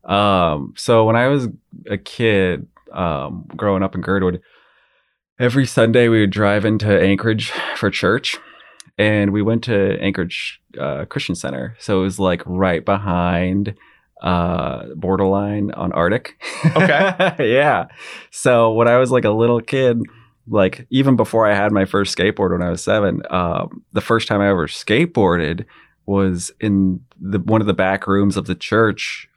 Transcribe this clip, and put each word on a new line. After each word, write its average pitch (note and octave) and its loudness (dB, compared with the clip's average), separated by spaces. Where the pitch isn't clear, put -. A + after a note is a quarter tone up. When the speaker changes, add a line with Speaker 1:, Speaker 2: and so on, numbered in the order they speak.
Speaker 1:
Um, F2+ 0
so A2+ 4
when A2+ 2
I B2 2
was C3+ 0
a G2+ -4
kid, F#2+ 0
um, E2 -4
growing G2 0
up F#2+ -4
in F#2 -4
Girdwood, F#2 0
every B2+ 2
Sunday A#2 4
we A2 4
would G#2 4
drive G#2 0
into G#2+ 0
Anchorage G#2+ 0
for G#2 -2
church, - -2
and G#2 2
we G#2 0
went A2+ 0
to G2 0
Anchorage, - -6
uh, C#2 -6
Christian - -6
Center. C2+ -8
So G2 -2
it F#2 0
was, F#2+ -4
like, F2+ 0
right F2+ -2
behind, F#2 -2
uh, F2 -4
Borderline G2 -2
on F2+ -6
Arctic. F#2 -2
Speaker 2:
Okay. F3+ 2
Speaker 1:
<laughs> A#2 2
Yeah. C3+ 2
So A#2 2
when A#2 2
I A#2+ 6
was, B2+ 2
like, B2 2
a G#2 4
little A#2 2
kid, B2 0
like, G#2+ 0
even C3 4
before A2 2
I G#2 4
had G#2 0
my G2 2
first G2 -2
skateboard F#2 0
when F2+ -2
I F2 -2
was F2 -6
seven, G#2 0
um, E2+ -4
the G#2 -2
first A2+ 0
time G#2 0
I G2+ 4
ever E2+ 2
skateboarded F#2 0
was F#2+ -2
in F#2+ 0
the, G2 -4
one G#2+ 0
of G#2 -2
the G2 0
back F#2+ -2
rooms G2 2
of F2+ -6
the F#2 -4
church. - -2